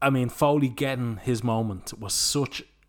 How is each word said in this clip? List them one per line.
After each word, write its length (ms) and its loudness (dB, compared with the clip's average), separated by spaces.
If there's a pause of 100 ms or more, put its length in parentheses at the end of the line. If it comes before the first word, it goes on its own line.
I 80 4
mean, 180 2
Foley 400 4
getting 500 -2
his 240 -2
moment 560 -2
was 160 -6
such 480 -2 (260)